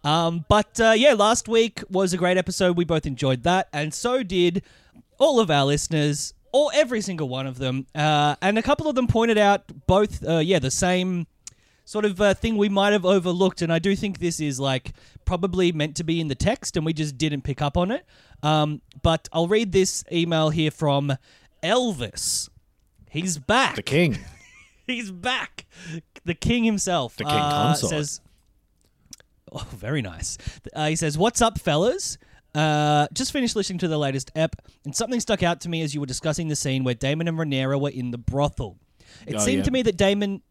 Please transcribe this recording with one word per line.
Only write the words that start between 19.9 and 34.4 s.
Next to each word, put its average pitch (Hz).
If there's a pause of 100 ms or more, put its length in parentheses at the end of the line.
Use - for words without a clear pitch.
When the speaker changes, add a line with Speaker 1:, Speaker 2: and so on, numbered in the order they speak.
Speaker 1:
email 165
here 156
from 139 (460)
Elvis. 185 (600)
He's 170
back. 226
Speaker 2:
The 104
king. 151 (320)
Speaker 1:
<laughs> -
He's 240
back. 208 (580)
The 170
king 233
himself, 180
Speaker 2:
The -
king 147
Speaker 1:
uh, 147 (140)
Speaker 2:
consort. -
Speaker 1:
says, 151 (1300)
oh, -
very 113
nice. 85 (380)
Uh, 151
he 156
says, 156
"What's 208
up, 226
fellas? 196 (380)
Uh, 151
just -
finished 254
listening 190
to 180
the 156
latest 135
ep, 160 (300)